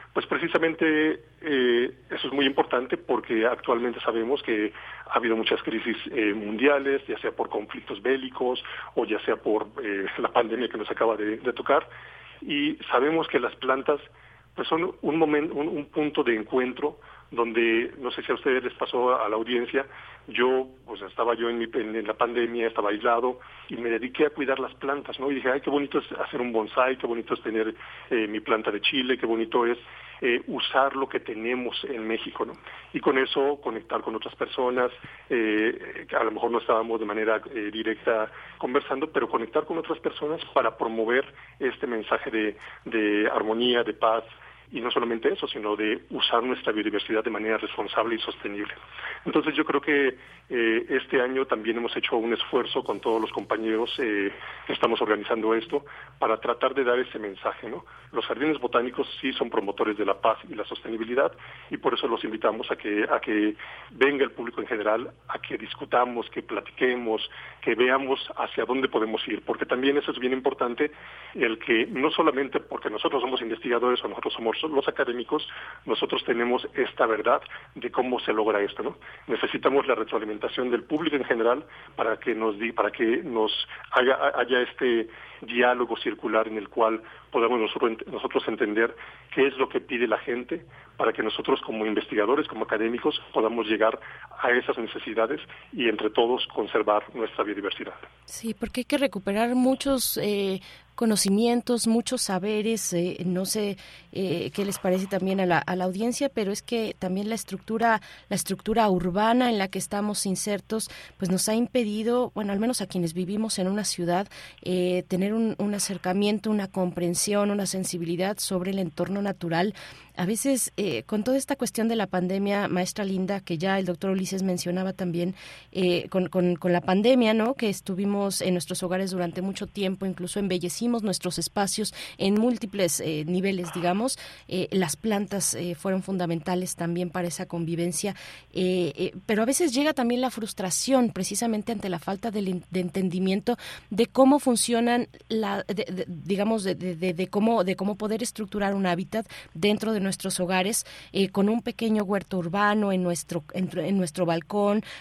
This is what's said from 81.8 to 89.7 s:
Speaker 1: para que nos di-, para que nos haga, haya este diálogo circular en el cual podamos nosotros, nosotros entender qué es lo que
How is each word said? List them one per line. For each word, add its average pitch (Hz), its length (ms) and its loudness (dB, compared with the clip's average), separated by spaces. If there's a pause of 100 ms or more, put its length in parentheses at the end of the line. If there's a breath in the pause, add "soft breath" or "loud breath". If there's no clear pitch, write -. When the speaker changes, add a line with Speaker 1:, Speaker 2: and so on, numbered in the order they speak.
Speaker 1:
para 110 220 0
que 120 160 -2
nos 110 240 -2
di-, 113 140 -4
para 104 180 2
que 117 320 2
nos 113 300 0 (380 loud breath)
haga, 131 460 4
haya 123 240 2
este 117 480 0 (340 loud breath)
diálogo 120 560 2
circular 110 500 0
en 110 80 -6
el 101 120 -6
cual 110 340 2 (280 loud breath)
podamos 117 300 2
nosotros, 113 320 2 (180)
nosotros 127 380 -2
entender 113 480 0 (380 loud breath)
qué 135 120 6
es 131 120 0
lo 127 100 2
que 127 120 -2